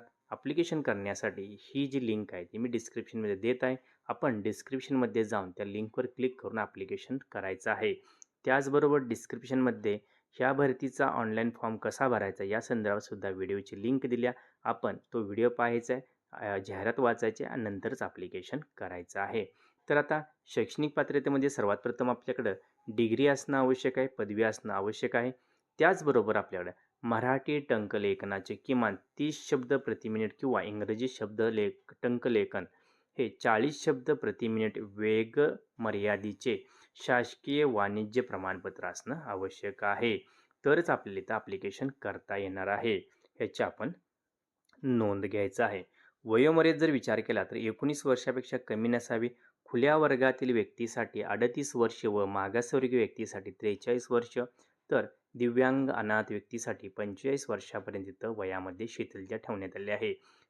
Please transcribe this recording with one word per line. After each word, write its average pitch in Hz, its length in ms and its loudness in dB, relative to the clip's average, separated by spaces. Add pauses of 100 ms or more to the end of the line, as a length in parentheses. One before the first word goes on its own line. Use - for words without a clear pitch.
(320)
ॲप्लिकेशन 160 500 -2
करण्यासाठी 101 800 -4
ही 139 280 -4
जी 131 200 -2
लिंक 107 260 -2
आहे 90 100 -8
ती 95 140 -12
मी 120 120 -2
डिस्क्रिप्शनमध्ये 110 640 -4
देत 117 280 0
आहे. 131 120 0 (320)
आपण 120 340 -2
डिस्क्रिप्शनमध्ये 117 800 0
जाऊन 101 280 -2
त्या 104 140 -8
लिंकवर 107 400 -4
क्लिक 127 360 -4
करून 104 160 -8
ॲप्लिकेशन 98 600 -6 (140)
करायचं 95 400 -4
आहे. 104 220 0 (520)
त्याचबरोबर 143 520 4
डिस्क्रिप्शनमध्ये 117 1000 0 (340)
ह्या 131 200 2
भरतीचा 135 540 2
ऑनलाइन 113 420 0
फॉर्म 113 280 -4
कसा 117 300 0
भरायचा 104 360 0
या 104 180 0
संदर्भातसुद्धा 104 680 -2
व्हिडिओची 98 520 -4
लिंक 131 240 0
दिल्या. 120 260 0 (320)
आपण 110 340 -2 (160)
तो 117 80 0
व्हिडिओ 107 280 2
पाहायचा 120 440 0
आहे, 131 80 -4 (300)
अ, 101 260 -4
जाहिरात 98 420 -2
वाचायची 117 440 2
आहे - 100 -6
आणि 120 100 -4
नंतरच 107 400 -4
ॲप्लिकेशन 92 560 -8 (180)
करायचं 90 420 -8
आहे. 101 260 -2 (440)
तर 147 80 6
आता 151 240 2 (240)
शैक्षणिक 143 480 -2
पात्रतेमध्ये 139 560 2
सर्वात 104 280 2
प्रथम 123 320 -2
आपल्याकडं 120 440 -2 (340)
डिग्री 113 400 2
असणं 139 300 2
आवश्यक 131 420 2
आहे, 131 80 2
पदवी 107 360 -2
असणं 110 300 0
आवश्यक 107 420 -2
आहे. 123 160 0 (480)
त्याचबरोबर 143 560 4
आपल्याकडं 90 360 -2 (320)
मराठी 127 560 2
टंकलेखनाचे 101 960 -2
किमान 117 400 0 (240)
तीस 147 300 -4
शब्द 131 240 0
प्रति 113 360 -2
मिनिट 110 300 -2
किंवा 120 220 2
इंग्रजी 104 460 -2
शब्द 110 340 -4
लेख-, 107 520 0 (100)
टंकलेखन 113 600 0 (520)
हे 120 120 0
चाळीस 120 540 2
शब्द 139 280 2
प्रति 113 360 -2
मिनिट 110 300 0
वेग 110 640 0 (400)
मर्यादेचे 104 800 0 (380)
शासकीय 139 680 0
वाणिज्य 107 580 2
प्रमाणपत्र 95 640 -6
असणं 90 300 -8
आवश्यक 98 680 -6
आहे, 101 340 0 (480)
तरच 165 240 4
आपल्याला 104 300 -2
इथं 113 140 -6
ॲप्लिकेशन 101 540 -6 (140)
करता 101 360 -6
येणार 95 300 -6
आहे. 104 300 2 (260)
ह्याची - 400 -4
आपण 107 280 -4 (920)
नोंद 107 420 2
घ्यायचं 101 380 0
आहे. 101 200 0 (420)
वयोमर्यादेत 156 540 6
जर 160 120 6
विचार 113 280 2
केला 107 240 0
तर 104 120 -8
एकोणीस 117 500 -2
वर्षापेक्षा 127 520 0
कमी 113 300 -2
नसावी. 117 420 0 (360)
खुल्या 147 320 4
वर्गातील 131 560 4
व्यक्तीसाठी 110 680 -2
अडतीस 117 540 0
वर्ष 117 300 0
व 104 200 2
मागासवर्गीय 120 720 0
व्यक्तीसाठी 104 540 -2
त्रेचाळीस 113 600 -2
वर्ष, 120 280 0 (520)
तर 117 140 4 (300)
दिव्यांग 127 540 4
अनाथ 107 400 0
व्यक्तीसाठी 107 580 -8
पंचेचाळीस 104 600 -4
वर्षापर्यंत 101 580 -6
इथं 110 300 -8
वयामध्ये 95 500 -6
शिथिलता 101 500 -8
ठेवण्यात 98 380 -8
आली 101 160 -6
आहे. 104 220 0 (360)